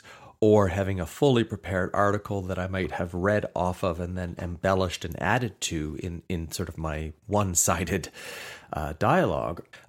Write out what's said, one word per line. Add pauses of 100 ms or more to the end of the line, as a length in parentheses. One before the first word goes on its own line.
(400)
or
having
a
fully
prepared
article
that
I
might
have
read (100)
off
of
and
then
embellished
and
added
to
in,
in
sort
of
my (120)
one-sided, (640)
uh,
dialogue, (240)